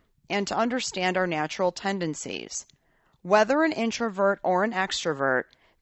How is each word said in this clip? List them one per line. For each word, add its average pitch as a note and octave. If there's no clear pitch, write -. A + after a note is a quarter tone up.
and G3+
to -
understand G3+
our F#3
natural E3
tendencies. E3
Whether G#3+
an D#4+
introvert G3+
or F#3
an A3+
extrovert, C#3